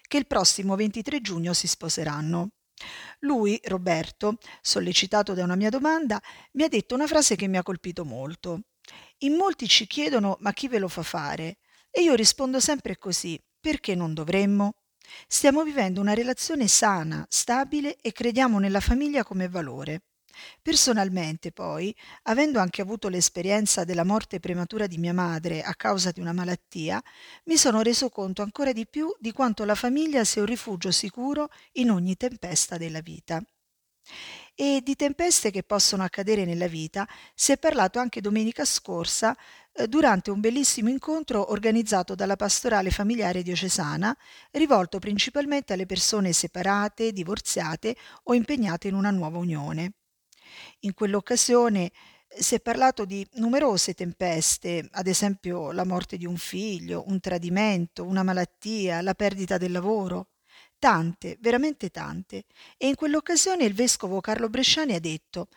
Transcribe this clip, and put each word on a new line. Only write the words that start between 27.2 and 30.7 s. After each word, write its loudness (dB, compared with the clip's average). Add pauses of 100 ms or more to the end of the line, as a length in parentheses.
mi 2
sono 4
reso 2
conto -4
ancora -2
di -4
più -4
di -6
quanto 0
la 2
famiglia 2
sia 0
un 2
rifugio -4